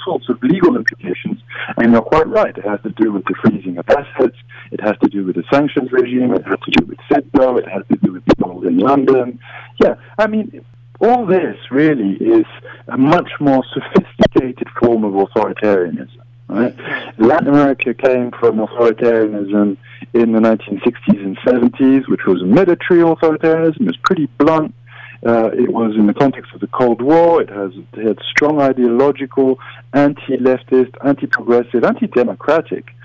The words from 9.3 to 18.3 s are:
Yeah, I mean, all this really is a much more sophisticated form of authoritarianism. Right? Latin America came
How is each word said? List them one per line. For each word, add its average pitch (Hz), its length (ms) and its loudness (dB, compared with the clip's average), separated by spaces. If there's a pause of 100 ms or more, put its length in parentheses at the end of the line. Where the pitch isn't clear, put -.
Yeah, - 140 2 (220)
I 214 80 2
mean, 214 380 -6 (340)
all 240 280 2
this 170 320 0 (120)
really 131 440 2
is 113 320 2 (420)
a - 80 -8
much 151 320 2 (120)
more 135 220 2 (120)
sophisticated - 960 -2 (120)
form 117 240 2
of 101 80 -2
authoritarianism. 98 1080 -2 (260)
Right? 107 260 -2 (440)
Latin 139 300 2
America 139 440 2
came 127 380 -2